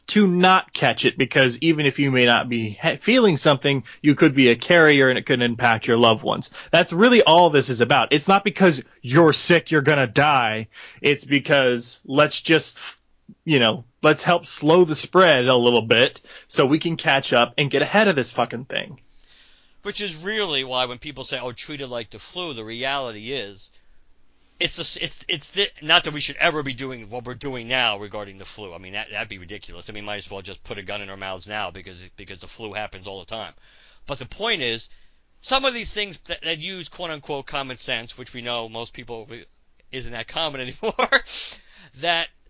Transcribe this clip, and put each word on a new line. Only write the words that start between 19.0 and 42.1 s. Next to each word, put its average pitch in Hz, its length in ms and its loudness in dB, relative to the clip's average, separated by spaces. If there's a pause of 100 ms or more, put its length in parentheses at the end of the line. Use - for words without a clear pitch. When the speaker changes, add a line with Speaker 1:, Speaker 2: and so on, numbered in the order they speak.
Speaker 2:
Which 202 180 -8
is 170 240 -8
really 190 380 -2
why 127 220 -2
when 123 140 -8
people 135 260 -14
say, 127 160 -8
"Oh, 123 120 -10
treat 143 280 -10
it 135 80 -10
like 120 220 -10
the 110 80 -18
flu," 175 360 -10
the 113 100 -12
reality 120 680 -8
is, 101 400 -12 (840)
it's 175 180 -4
the 180 40 -8
s-, - 160 -4
it's, - 320 -12
it's 175 220 -8
the, 196 180 -4 (140)
not 160 220 0
that 156 100 -6
we 147 60 -6
should 143 160 -4
ever 151 260 0
be 135 100 -8
doing 123 380 -12
what 120 140 -10
we're 123 100 -10
doing 120 340 -10
now 120 300 -2
regarding 101 400 -12
the 95 60 -16
flu. 95 300 -14
I 85 40 -14
mean, 92 160 -16
that, 107 160 -10
that'd 107 180 -8
be 101 100 -14
ridiculous. 87 520 -16
I - 20 -14
mean, 104 120 -14
might 104 120 -8
as - 140 -12
well 98 120 -12
just 95 220 -16
put 107 140 -12
a 101 40 -12
gun 101 200 -10
in 98 80 -14
our 98 60 -14
mouths 95 300 -10
now 104 240 -8
because, 92 460 -18
because 95 220 -18
the - 80 -20
flu 107 260 -14
happens 98 340 -12
all 98 140 -14
the 85 60 -20
time. 104 260 -14 (540)
But 139 120 -8
the 127 80 -14
point 202 360 -6
is, 113 260 -6 (520)
some 262 240 -2
of 262 100 -2
these 226 180 -8
things 202 240 -8 (100)
that, 170 160 -12
that 165 160 -6
use 175 300 -12
quote 175 220 -12
unquote 143 360 -10
common 135 300 -10
sense, 120 400 -8
which 123 160 -18
we 123 100 -14
know 120 260 -6
most 113 260 -12
people 117 340 -16
re-, 110 160 -18 (480)
isn't 131 200 -10
that 113 140 -10
common 151 340 -8
<laughs> - 20 -8
anymore, 226 600 -2 (800)
that 165 280 -2 (220)